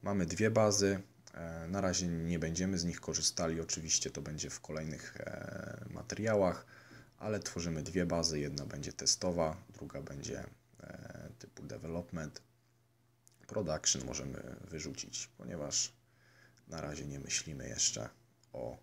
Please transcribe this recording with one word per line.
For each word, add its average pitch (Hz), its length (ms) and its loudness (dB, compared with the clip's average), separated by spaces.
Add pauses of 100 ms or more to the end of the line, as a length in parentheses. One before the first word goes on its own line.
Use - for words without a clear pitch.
Mamy 95 240 4
dwie 104 260 4
bazy, 101 500 8 (320)
e, 82 340 -6
na 95 140 0
razie 92 260 4
nie 82 320 2
będziemy 87 380 2
z 82 60 0
nich 85 180 0
korzystali, 82 600 0
oczywiście - 500 0
to 73 100 -6
będzie 76 280 -4
w - 120 -10
kolejnych, 78 580 -6
e, - 720 -6
materiałach, 101 760 4 (520)
ale 107 220 0
tworzymy 82 440 -2
dwie 87 220 4
bazy, 82 340 4
jedna 71 260 -2
będzie 71 280 -6
testowa, 85 640 2 (120)
druga - 320 -8
będzie, - 440 -6 (340)
e, - 500 -12 (100)
typu - 240 -14
development. 82 800 -4 (1040)
Production 78 580 0
możemy 65 560 -6
wyrzucić, - 680 -8 (100)
ponieważ - 560 -2 (720)
na 80 140 -6
razie 73 240 -4
nie 71 140 -6
myślimy 67 500 -2
jeszcze 57 400 2 (440)
o 62 300 -6